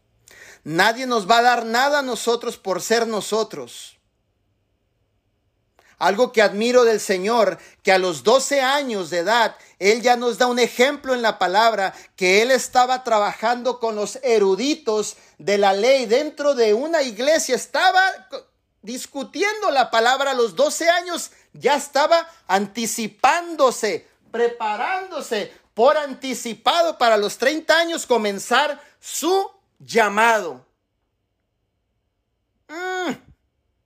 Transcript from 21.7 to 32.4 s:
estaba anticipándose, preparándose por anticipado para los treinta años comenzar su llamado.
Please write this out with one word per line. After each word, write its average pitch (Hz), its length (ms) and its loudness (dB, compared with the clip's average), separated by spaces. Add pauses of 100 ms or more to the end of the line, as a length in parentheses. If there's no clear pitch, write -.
estaba 311 520 0 (200)
anticipándose, 233 1600 -2 (260)
preparándose 240 1200 -4 (200)
por 277 240 4
anticipado 277 1000 -2
para 226 180 4
los 202 220 -2
treinta 311 420 0
años 330 260 -4
comenzar 240 760 -2 (180)
su 381 500 -2 (300)
llamado. 202 840 0 (2000)